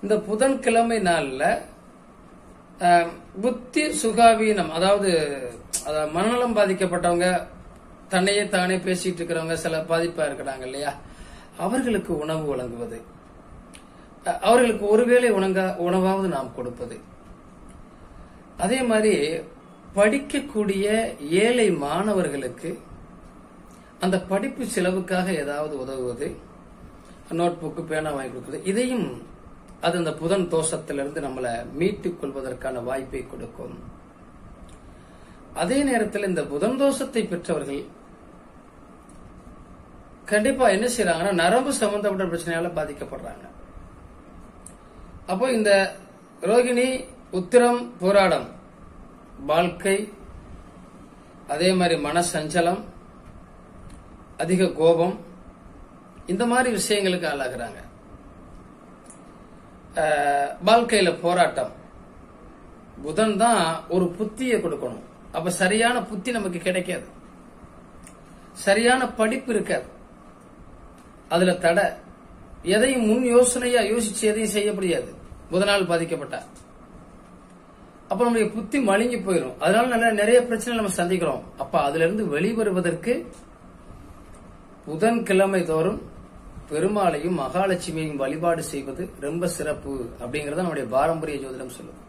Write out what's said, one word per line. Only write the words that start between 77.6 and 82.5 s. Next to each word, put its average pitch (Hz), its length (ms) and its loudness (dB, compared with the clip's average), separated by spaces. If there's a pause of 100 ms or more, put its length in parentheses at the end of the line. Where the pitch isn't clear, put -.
அப்ப 196 160 0
நம்முடைய 233 280 4
புத்தி 220 260 -4
மழுங்கி 226 400 2
போயிடும். 170 400 -2
அதனால 208 280 4
நல்ல, 226 260 4
நிறைய 214 300 6
பிரச்சனை 233 340 -2
நம்ம 202 200 -2
சந்திக்கிறோம். 175 460 0 (160)
அப்ப 135 220 -8
அதுல 151 240 2
இருந்து 208 220 0
வெளிவருவதற்கு 185 880 0 (1700)